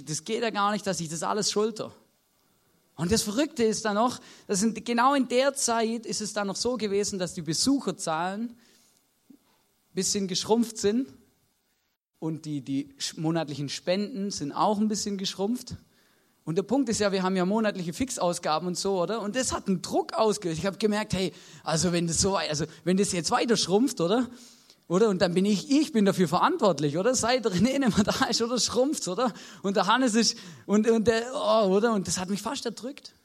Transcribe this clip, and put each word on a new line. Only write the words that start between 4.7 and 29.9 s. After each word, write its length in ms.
genau 400
in 140
der 260
Zeit 500
ist 160
es 120
dann 160
noch 80
so 200
gewesen, 440
dass 120
die 100
Besucherzahlen 1080
ein 640
bisschen 320
geschrumpft 520
sind 280
und 260
die, 160
die 380
sch-, 220
monatlichen 480
Spenden 640
sind 180
auch 280
ein 100
bisschen 280
geschrumpft. 600
Und 120
der 80
Punkt 240
ist 100
ja, 140
wir 100
haben 140
ja 80
monatliche 480
Fixausgaben 720
und 100
so, 240
oder? 200
Und 160
das 160
hat 160
einen 140
Druck 320
ausgelöst. 440
Ich 80
hab 140
gemerkt, 320
hey, 200
also 300
wenn 160
das 120
so 120
wei-, 160
also 160
wenn 140
das 160
jetzt 180
weiter 260
schrumpft, 440
oder? 280
Oder? 220
Und 100
dann 140
bin 100
ich, 260
ich 220
bin 140
dafür 220
verantwortlich, 680
oder? 180
Seit 320
René 320
nicht 180
mehr 80
da 200
ist, 160
oder? 180
Schrumpft's, 480
oder? 260
Und 140
der 100
Hannes 280